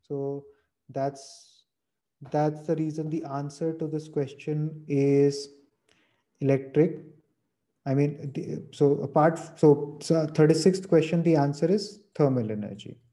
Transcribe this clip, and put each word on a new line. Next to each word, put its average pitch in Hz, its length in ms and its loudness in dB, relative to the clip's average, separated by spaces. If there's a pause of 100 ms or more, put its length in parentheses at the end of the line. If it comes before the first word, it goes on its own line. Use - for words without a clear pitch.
So 139 380 -8 (420)
that's, - 760 -10 (640)
that's 151 340 -2
the 160 120 -2
reason 156 320 -4
the 160 160 -6
answer 143 480 -6
to 160 140 -6
this 151 200 -8
question 151 800 -6
is 139 600 2 (920)
electric. 135 600 0 (880)
I 135 80 -2
mean, 143 400 -2
the, - 380 -10
so 143 300 2
apart, - 580 0
so, 147 420 4
so 160 260 0
thirty-sixth 160 600 2
question, 165 360 2
the 160 120 4
answer 143 340 0
is 208 300 -2 (160)
thermal 127 380 2
energy. 104 420 -12 (180)